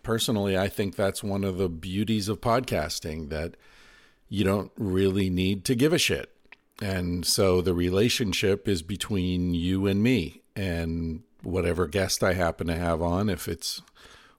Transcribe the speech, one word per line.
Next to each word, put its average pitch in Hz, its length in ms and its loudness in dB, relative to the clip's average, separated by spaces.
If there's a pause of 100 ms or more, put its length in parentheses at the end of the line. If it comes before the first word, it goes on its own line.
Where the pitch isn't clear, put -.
personally, 107 560 0
I 98 100 2
think 98 280 -4
that's 98 280 -2
one 98 200 -2
of 95 140 -2
the 95 120 0
beauties 95 580 -2
of 107 140 -4
podcasting, 82 880 -2
that 78 260 -6 (720)
you 101 140 0
don't 95 340 0
really 95 520 2
need 92 360 0
to 131 100 2
give 147 180 4
a 165 60 2
shit. - 320 0 (500)
And 90 420 -2
so 90 380 4
the 87 140 2
relationship 98 920 2
is 92 140 0
between 90 720 0
you 92 320 0
and 101 160 2
me 117 400 0 (140)
and 82 640 -4 (220)
whatever 85 420 0
guest 95 380 0
I 92 100 4
happen 85 320 0
to 85 100 0
have 85 260 0
on, 90 280 0
if 87 180 -4
it's - 360 -8 (560)